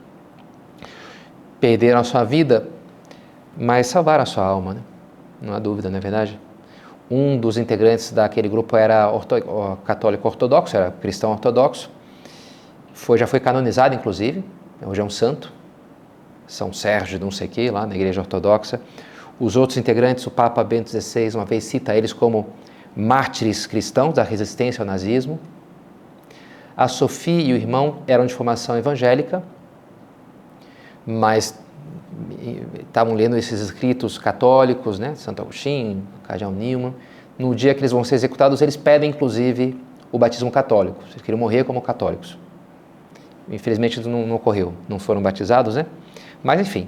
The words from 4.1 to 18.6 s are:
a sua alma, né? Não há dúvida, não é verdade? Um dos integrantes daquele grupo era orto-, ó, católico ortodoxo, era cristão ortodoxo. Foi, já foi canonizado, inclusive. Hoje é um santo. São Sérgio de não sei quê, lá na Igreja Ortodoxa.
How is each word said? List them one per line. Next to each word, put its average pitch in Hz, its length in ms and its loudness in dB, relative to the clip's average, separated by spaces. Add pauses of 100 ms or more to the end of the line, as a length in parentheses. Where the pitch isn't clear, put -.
a - 20 0
sua - 180 -2
alma, 95 300 0
né? 120 80 -12 (580)
Não 104 140 -10
há 104 60 -6
dúvida, 104 300 -4
não 95 80 -4
é 95 40 -6
verdade? 104 380 -4 (760)
Um 139 240 2
dos 113 200 0
integrantes 113 540 2
daquele 107 360 0
grupo 113 300 0
era 110 340 4
orto-, 110 340 -2
ó, 101 300 -6
católico 101 500 -2
ortodoxo, 127 520 2
era 90 140 2
cristão 110 400 -4
ortodoxo. 120 600 0 (1000)
Foi, - 240 2
já 113 100 2
foi 131 140 0
canonizado, 127 520 2
inclusive. 117 520 -4 (360)
Hoje 101 200 -4
é - 20 0
um 101 60 -4
santo. - 420 -2 (960)
São - 240 -8
Sérgio 95 480 -2
de 92 60 -6
não 98 40 -6
sei 98 200 -8
quê, 117 200 -2
lá 104 160 -4
na 101 100 -8
Igreja 95 260 0
Ortodoxa. 98 580 0 (580)